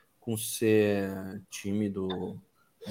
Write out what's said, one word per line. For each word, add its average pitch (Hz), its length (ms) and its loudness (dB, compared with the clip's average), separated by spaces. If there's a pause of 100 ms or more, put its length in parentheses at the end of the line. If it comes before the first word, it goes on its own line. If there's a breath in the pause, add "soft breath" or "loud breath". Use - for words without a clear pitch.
(180 soft breath)
com 113 200 -4
ser 101 1120 2
tímido, 95 880 -4 (500)